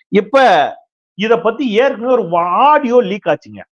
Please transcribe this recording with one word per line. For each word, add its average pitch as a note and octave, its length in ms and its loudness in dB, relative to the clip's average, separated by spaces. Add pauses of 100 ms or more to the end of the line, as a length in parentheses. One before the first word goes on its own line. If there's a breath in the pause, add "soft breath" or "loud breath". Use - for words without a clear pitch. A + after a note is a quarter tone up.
இப்ப G3+ 720 2 (360)
இத A3 260 0
பத்தி A3+ 300 -4
ஏற்கனவே A#3 420 0
ஒரு F3+ 240 -2
ஆடியோ A#3+ 640 2
லீக் G3+ 260 -4
ஆச்சுங்க, G#2+ 340 -6 (180)